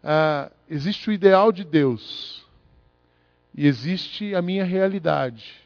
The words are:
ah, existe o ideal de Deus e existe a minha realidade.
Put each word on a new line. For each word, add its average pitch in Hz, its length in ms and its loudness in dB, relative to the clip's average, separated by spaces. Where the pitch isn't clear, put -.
ah, 151 480 0
existe 165 400 -6
o 214 40 0
ideal 196 380 6
de 190 120 -6
Deus 147 840 -2
e 147 140 2
existe 180 640 -2
a 180 80 0
minha 185 220 -2
realidade. 165 920 -2